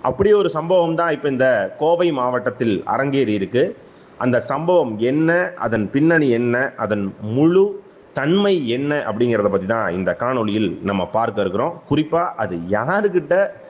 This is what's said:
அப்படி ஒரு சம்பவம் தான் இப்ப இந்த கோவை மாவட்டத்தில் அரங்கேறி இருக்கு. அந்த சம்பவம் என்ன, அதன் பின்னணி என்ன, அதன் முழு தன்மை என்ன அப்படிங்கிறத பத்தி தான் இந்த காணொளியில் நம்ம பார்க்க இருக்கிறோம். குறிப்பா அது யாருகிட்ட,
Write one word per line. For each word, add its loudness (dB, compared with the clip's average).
அப்படி 2
ஒரு 4
சம்பவம் 0
தான் 0
இப்ப -2
இந்த 2
கோவை 2
மாவட்டத்தில் -2
அரங்கேறி 0
இருக்கு. 0
அந்த 0
சம்பவம் 0
என்ன, 0
அதன் -2
பின்னணி 2
என்ன, 0
அதன் -2
முழு 2
தன்மை 0
என்ன -2
அப்படிங்கிறத 2
பத்தி -2
தான் 0
இந்த -2
காணொளியில் -2
நம்ம -2
பார்க்க -2
இருக்கிறோம். -2
குறிப்பா 0
அது -6
யாருகிட்ட, 0